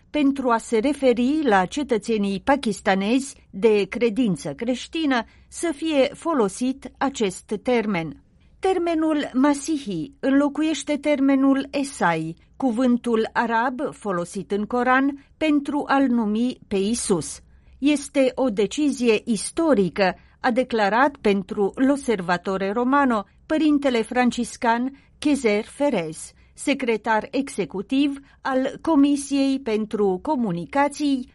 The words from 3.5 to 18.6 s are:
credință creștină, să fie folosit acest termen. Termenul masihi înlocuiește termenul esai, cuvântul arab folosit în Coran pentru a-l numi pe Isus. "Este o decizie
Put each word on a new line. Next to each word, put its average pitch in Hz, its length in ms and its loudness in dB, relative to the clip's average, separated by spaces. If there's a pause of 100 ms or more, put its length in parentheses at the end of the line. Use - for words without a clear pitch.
credință 202 640 -2
creștină, 254 680 -2 (240)
să - 280 -6
fie 302 380 2
folosit 262 840 -2
acest 240 560 -4 (100)
termen. 208 600 -2 (360)
Termenul 320 760 0
masihi 277 840 -2
înlocuiește 285 760 0
termenul 269 760 2
esai, 170 640 -2 (200)
cuvântul 240 800 0
arab 240 480 0 (100)
folosit 180 600 -6
în 202 140 -2
Coran 254 600 0 (120)
pentru 294 500 0
a-l 277 200 4
numi 233 500 0 (100)
pe - 80 -4
Isus. 196 640 -2 (380)
"Este 277 580 2
o 262 140 0
decizie 226 760 0